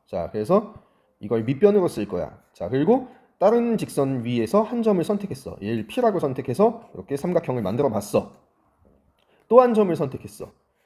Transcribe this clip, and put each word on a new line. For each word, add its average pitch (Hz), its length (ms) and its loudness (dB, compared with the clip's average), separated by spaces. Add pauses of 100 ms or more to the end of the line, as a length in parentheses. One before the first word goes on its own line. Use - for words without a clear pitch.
자, 85 240 -6
그래서 170 420 0 (460)
이걸 113 240 -4
밑변으로 190 440 4
쓸 104 200 -4
거야. 85 320 -8 (140)
자, 87 160 -10
그리고 190 400 0 (280)
다른 233 400 2
직선 135 480 -2
위에서 120 380 0
한 233 180 -4
점을 202 220 2
선택했어. 196 580 -6
얘를 110 240 -4
P라고 214 340 0
선택해서 151 760 -2
이렇게 135 220 -10
삼각형을 143 460 -2
만들어 120 280 0
봤어. 104 520 -4 (1080)
또 233 120 10
한 247 140 4
점을 190 200 2
선택했어. - 560 -8 (340)